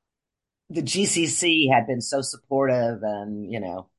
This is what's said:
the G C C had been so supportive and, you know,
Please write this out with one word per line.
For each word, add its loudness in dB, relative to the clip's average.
the -4
G 0
C 0
C 2
had 6
been -2
so -2
supportive 0
and, -6
you -4
know, -8